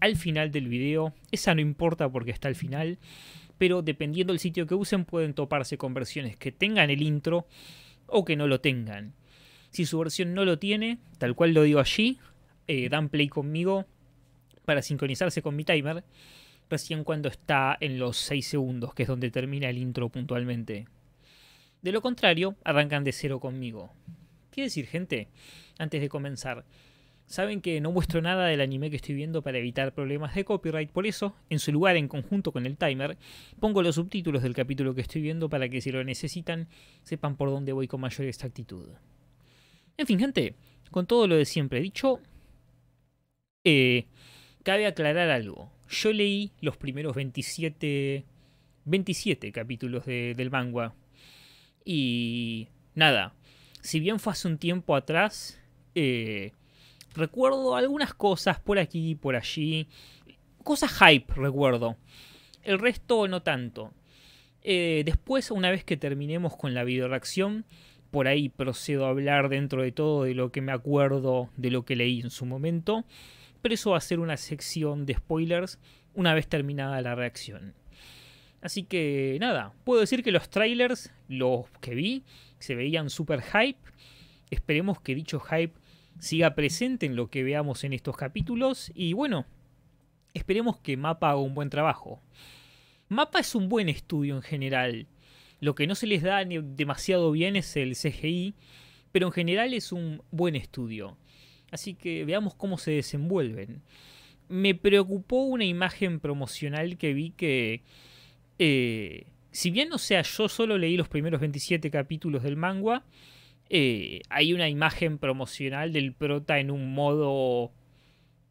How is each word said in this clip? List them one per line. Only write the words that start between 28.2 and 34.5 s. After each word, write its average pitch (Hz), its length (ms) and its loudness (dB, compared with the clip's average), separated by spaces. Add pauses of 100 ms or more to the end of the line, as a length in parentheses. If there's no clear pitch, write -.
nada 180 260 2
del 156 140 4
anime 135 280 -2
que 147 80 -4
estoy 143 180 -6
viendo 156 260 -4
para 131 160 -4
evitar 123 360 -2
problemas 143 420 -4
de 196 80 0
copyright, 156 480 -2
por 196 160 -2
eso, 202 280 -4 (140)
en 156 80 0
su 147 140 0
lugar, 180 240 6
en 147 140 2
conjunto 160 420 -2
con 123 140 -4
el 139 120 -6
timer, 143 400 -2 (420)
pongo 208 220 2
los 170 140 4
subtítulos 165 480 -2
del 123 100 -2